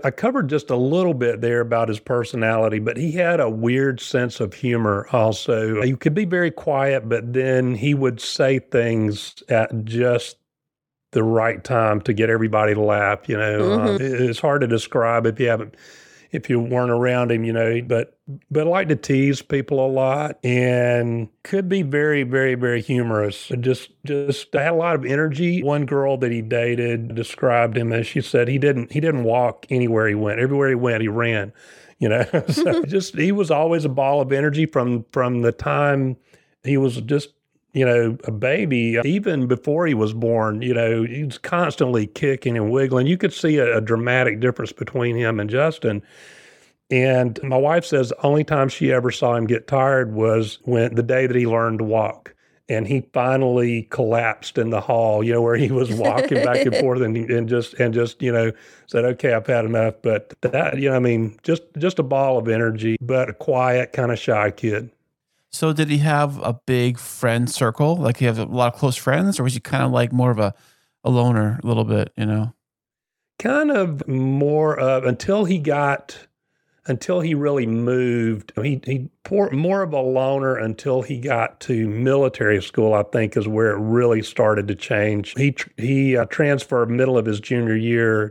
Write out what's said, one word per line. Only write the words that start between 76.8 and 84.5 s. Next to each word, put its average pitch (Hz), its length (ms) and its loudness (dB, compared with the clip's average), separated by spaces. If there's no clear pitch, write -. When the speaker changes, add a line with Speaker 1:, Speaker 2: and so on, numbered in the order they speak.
Speaker 1:
until 180 340 -2
he 160 160 0
really 143 320 0
moved, 117 880 -2
he, 131 300 -2
he 131 240 -6
poor, 202 260 0
more 175 320 0
of 165 80 -4
a 147 80 -2
loner 131 560 0
until 113 460 -2
he 131 180 -8
got 120 400 -2
to 113 280 -2
military 120 760 2
school, 110 320 2
I 104 100 4
think, 110 320 -2
is 107 100 0
where 110 260 2
it 101 80 -2
really 113 440 2
started 107 460 2